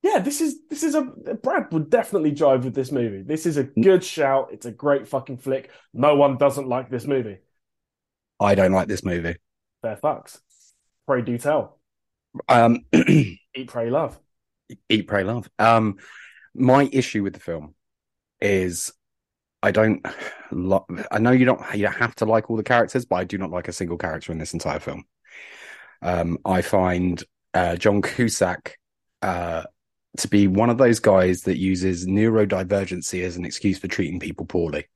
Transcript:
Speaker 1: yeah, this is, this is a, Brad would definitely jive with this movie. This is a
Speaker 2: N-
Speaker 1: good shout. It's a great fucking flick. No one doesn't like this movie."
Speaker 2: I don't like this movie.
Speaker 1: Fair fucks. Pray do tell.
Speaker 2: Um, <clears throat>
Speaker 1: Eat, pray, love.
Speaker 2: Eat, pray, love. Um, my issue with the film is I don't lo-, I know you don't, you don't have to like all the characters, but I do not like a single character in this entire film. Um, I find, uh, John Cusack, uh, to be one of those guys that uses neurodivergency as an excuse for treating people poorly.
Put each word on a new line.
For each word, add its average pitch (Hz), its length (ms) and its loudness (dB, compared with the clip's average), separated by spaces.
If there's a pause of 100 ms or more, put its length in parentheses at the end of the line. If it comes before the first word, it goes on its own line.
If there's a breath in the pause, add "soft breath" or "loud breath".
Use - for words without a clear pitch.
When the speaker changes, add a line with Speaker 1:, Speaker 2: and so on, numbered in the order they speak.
Speaker 1:
yeah, 392 160 2
this 254 220 -4
is, 311 280 -2
this 311 160 -8
is 294 100 -2
a, 302 80 2
Brad 254 680 -6
would 151 180 -4
definitely 190 420 0
jive 135 320 2
with 123 100 -6
this 131 180 -4
movie. 113 300 -4
This 156 240 -6
is 156 100 -2
a 139 60 0 (140)
Speaker 2:
N- 113 60 2
Speaker 1:
good 185 220 6
shout. 135 480 0
It's 107 140 -16
a 120 40 -10
great 139 380 -2
fucking 131 300 -8
flick. 135 320 -6 (220 soft breath)
No 143 240 4
one 139 200 4
doesn't 139 320 0
like 123 220 -4
this 123 160 -6
movie." 117 320 -4 (1000)
Speaker 2:
I 101 160 4
don't 95 180 4
like 95 160 2
this 98 160 -6
movie. 85 320 -4 (460)
Speaker 1:
Fair 110 140 -6
fucks. - 420 -6 (680)
Pray 127 160 0
do 120 160 -4
tell. 139 420 -2 (680)
Speaker 2:
Um, 117 400 6
<clears throat> - 40 0
Speaker 1:
Eat, - 760 2
pray, 117 220 -4
love. 170 280 -2 (720)
Speaker 2:
Eat, 107 180 2
pray, 101 160 -2
love. 110 260 -4 (120)
Um, 110 380 4 (540 loud breath)
my 131 380 4
issue 120 320 0
with 95 120 -4
the - 40 -20
film 78 380 -10 (640)
is 92 520 -2 (680)
I 104 80 2
don't 107 340 2 (460 loud breath)
lo-, 95 340 -2 (280)
I 107 80 0
know 120 100 4
you 127 140 6
don't, 123 160 4 (160)
you 101 60 0
don't 101 120 0
have 120 220 -4
to - 80 -2
like 110 260 0
all 113 60 -2
the 107 80 -4
characters, 120 400 2
but 92 120 -2
I 92 80 -2
do 95 140 -8
not 92 120 -6
like 87 180 -8
a - 40 -10
single 85 240 -6
character 82 360 -8
in 80 60 -8
this 80 140 -10
entire 76 280 -6
film. - 240 -12 (1000 loud breath)
Um, 85 420 -2
I 92 180 0
find, 90 600 0 (320)
uh, 87 220 0
John 101 260 2
Cusack, - 760 -4 (440)
uh, 87 400 -4 (540)
to - 120 -6
be 101 200 4
one 107 220 4
of 117 80 0
those 120 200 6
guys 92 440 4
that 92 160 -2
uses 92 460 -2
neurodivergency 98 1160 0
as 87 140 -6
an 90 80 -8
excuse - 340 -2
for - 80 -10
treating 90 320 -4
people 87 260 -10
poorly. 82 520 -4